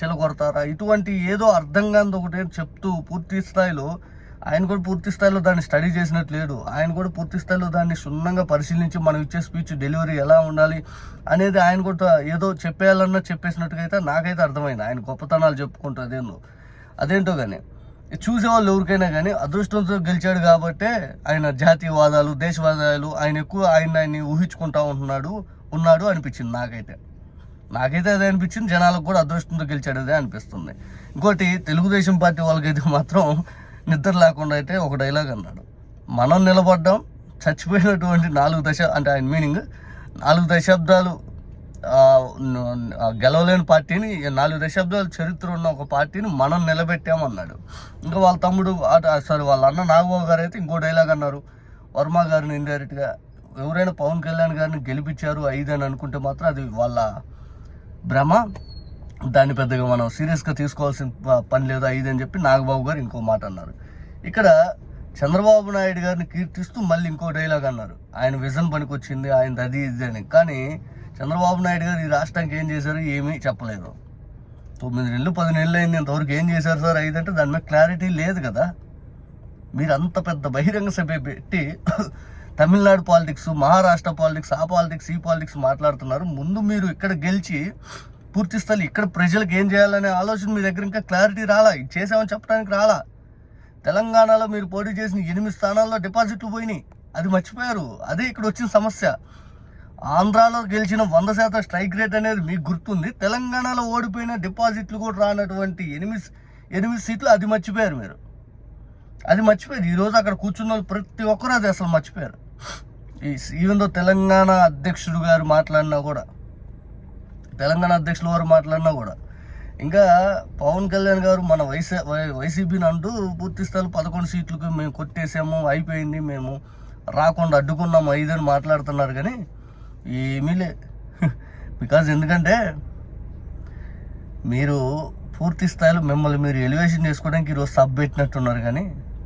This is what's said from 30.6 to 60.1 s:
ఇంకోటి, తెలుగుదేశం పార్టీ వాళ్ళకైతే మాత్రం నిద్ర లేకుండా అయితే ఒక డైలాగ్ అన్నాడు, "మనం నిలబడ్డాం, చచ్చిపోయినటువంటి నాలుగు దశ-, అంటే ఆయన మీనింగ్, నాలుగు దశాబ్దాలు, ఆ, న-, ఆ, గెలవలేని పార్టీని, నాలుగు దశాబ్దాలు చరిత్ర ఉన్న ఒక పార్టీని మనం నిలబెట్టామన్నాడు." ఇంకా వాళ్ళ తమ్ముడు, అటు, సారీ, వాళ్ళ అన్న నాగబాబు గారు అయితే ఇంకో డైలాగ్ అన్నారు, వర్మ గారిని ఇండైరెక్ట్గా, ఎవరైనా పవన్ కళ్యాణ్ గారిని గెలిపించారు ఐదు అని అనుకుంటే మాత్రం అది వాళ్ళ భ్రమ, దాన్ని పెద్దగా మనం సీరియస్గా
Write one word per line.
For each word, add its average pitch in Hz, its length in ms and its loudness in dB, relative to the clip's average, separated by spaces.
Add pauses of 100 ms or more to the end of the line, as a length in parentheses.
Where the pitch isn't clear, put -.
ఇంకోటి, 185 420 2
తెలుగుదేశం 185 600 2
పార్టీ 170 240 4
వాళ్ళకైతే 156 460 2
మాత్రం 160 560 2 (440)
నిద్ర 160 240 2
లేకుండా 156 440 4
అయితే 147 220 -2
ఒక 147 180 -2
డైలాగ్ 139 360 0
అన్నాడు, 101 320 -10 (460)
"మనం 156 360 4
నిలబడ్డాం, 185 580 6 (460)
చచ్చిపోయినటువంటి 170 800 2
నాలుగు 151 420 2
దశ-, 151 100 -2
అంటే 147 300 2
ఆయన 135 120 0
మీనింగ్, 151 380 0 (560)
నాలుగు 165 340 2
దశాబ్దాలు, 180 680 4 (640)
ఆ, 131 440 6 (100)
న-, 123 520 -4 (100)
ఆ, 117 60 0
గెలవలేని 156 580 2
పార్టీని, 165 640 2
నాలుగు 147 360 0
దశాబ్దాలు 180 580 -2
చరిత్ర 175 280 -6
ఉన్న 170 160 -2
ఒక 143 200 -4
పార్టీని 151 400 -2
మనం 160 400 0
నిలబెట్టామన్నాడు." 160 880 -2 (480)
ఇంకా 165 160 -4
వాళ్ళ 180 200 6
తమ్ముడు, 190 320 2
అటు, 156 560 2
సారీ, 151 160 0
వాళ్ళ 135 220 4
అన్న 151 180 2
నాగబాబు 175 420 4
గారు 165 160 2
అయితే 170 180 -6
ఇంకో 165 180 -4
డైలాగ్ 160 320 2
అన్నారు, 143 340 -2 (520)
వర్మ 160 260 2
గారిని 156 340 0
ఇండైరెక్ట్గా, 143 600 -6 (440)
ఎవరైనా 170 320 0
పవన్ 156 320 -2
కళ్యాణ్ 165 300 0
గారిని 156 240 -2
గెలిపించారు 147 640 -4
ఐదు 143 300 -2
అని 143 140 -2
అనుకుంటే 135 320 -6
మాత్రం 139 300 -2
అది 135 220 -2
వాళ్ళ 117 460 -2 (880)
భ్రమ, 165 480 2 (720)
దాన్ని 135 300 4
పెద్దగా 127 300 0
మనం 120 240 2
సీరియస్గా 156 440 -2